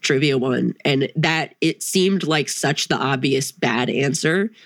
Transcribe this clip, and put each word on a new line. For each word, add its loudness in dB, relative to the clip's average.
trivia 2
one. 0
And 2
that, 0
it 0
seemed 2
like 0
such -2
the 0
obvious -2
bad -2
answer 0